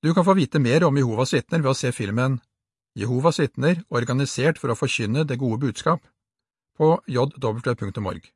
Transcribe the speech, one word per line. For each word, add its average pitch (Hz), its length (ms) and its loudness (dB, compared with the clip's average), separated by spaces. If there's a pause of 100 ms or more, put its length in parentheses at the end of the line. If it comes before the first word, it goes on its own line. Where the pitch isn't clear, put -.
Du 160 100 2
kan 175 120 4
få 190 120 4
vite 156 220 2
mer 139 240 4
om 143 140 2
Jehovas 123 360 0
vitner 165 300 0
ved 135 80 2
å 135 60 0
se 123 140 -4
filmen 120 480 -2 (540)
Jehovas 123 480 0
vitner, 156 480 0
organisert 127 720 -2
for 135 80 -4
å 113 80 0
forkynne 120 480 -2
det 131 160 -4
gode 117 240 -2
budskap, 160 380 -2 (760)
på 156 300 4
j 123 180 0
w 120 500 -4
punktum 101 320 -6
org. 85 280 -10